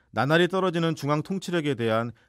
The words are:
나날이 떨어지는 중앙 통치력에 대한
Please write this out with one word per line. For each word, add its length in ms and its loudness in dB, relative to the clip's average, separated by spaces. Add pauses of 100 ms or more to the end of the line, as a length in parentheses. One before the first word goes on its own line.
나날이 380 2
떨어지는 480 0
중앙 260 0
통치력에 540 -4
대한 360 0 (180)